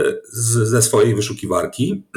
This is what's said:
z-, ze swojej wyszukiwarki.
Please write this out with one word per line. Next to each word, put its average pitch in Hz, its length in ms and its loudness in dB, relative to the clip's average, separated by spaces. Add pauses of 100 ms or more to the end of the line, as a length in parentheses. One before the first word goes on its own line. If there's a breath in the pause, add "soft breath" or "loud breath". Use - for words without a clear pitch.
(240)
z-, 113 440 -2
ze 117 140 2
swojej 110 340 4
wyszukiwarki. 101 880 -4 (140)